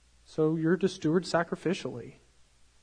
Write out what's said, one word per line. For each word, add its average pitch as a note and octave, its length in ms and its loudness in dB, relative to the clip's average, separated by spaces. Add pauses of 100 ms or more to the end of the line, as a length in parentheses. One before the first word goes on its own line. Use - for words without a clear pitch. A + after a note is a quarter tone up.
(240)
So D#3 320 0
you're E3 220 2
to F#3 100 2
steward E3+ 380 0
sacrificially. D#3 880 -4 (680)